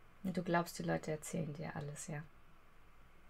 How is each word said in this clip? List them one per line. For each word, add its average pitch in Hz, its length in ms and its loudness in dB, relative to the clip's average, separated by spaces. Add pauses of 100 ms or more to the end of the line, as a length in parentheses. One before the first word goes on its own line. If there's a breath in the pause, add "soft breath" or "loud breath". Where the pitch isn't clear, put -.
(240)
Und 185 140 2
du 175 60 4
glaubst, 170 360 6
die 170 40 -2
Leute 165 280 4
erzählen 151 420 0
dir 151 220 -4
alles, 147 320 -4
ja? 151 160 -2 (1080)